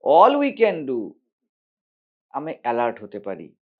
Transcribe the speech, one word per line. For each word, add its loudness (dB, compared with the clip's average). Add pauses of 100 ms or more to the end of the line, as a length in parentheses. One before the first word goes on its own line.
All 6
we -2
can 0
do, -6 (1200)
আমি -10
অ্যালার্ট -4
হতে -14
পারি। -14 (240)